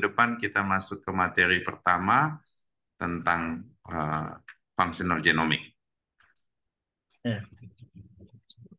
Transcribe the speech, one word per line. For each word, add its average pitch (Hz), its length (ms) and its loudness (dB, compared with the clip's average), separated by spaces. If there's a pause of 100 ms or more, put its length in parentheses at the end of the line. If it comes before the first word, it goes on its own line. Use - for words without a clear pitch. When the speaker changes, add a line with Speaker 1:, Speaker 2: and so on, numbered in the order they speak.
Speaker 1:
depan, 117 320 2
kita 101 240 -2
masuk 95 400 -2
ke - 80 -8
materi 90 560 2
pertama 113 720 2 (560)
tentang, 85 720 -2 (240)
eh, 78 480 -4 (400)
functional 87 400 0
genomic. 80 560 2 (1500)
Speaker 2:
Ya. 104 160 -2 (1400)